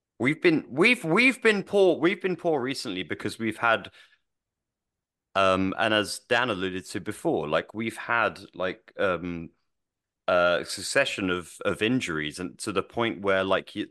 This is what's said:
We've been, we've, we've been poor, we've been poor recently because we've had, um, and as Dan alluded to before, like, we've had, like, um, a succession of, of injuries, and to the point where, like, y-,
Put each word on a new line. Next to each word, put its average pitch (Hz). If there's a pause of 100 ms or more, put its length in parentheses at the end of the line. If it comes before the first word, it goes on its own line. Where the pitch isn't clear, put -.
(180)
We've 147
been, 160
we've, 190
we've 226
been 208
poor, 185
we've 180
been 185
poor 156
recently 120
because 101
we've 110
had, 113 (1400)
um, 95
and 107
as 101
Dan 120
alluded 92
to 104
before, 104
like, 80
we've 113
had, 104 (140)
like, 90
um, 87 (800)
a 87
succession 104
of, 90 (120)
of 95
injuries, 85
and 85
to 107
the 90
point 113
where, 95
like, 95
y-, 104